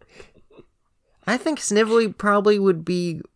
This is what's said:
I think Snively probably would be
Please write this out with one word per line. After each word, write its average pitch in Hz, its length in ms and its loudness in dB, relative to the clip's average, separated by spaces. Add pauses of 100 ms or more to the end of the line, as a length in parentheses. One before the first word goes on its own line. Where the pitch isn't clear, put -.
(1300)
I 214 100 -2
think 294 240 -4
Snively 220 480 2
probably 208 500 2
would 185 260 2
be 175 360 -4 (160)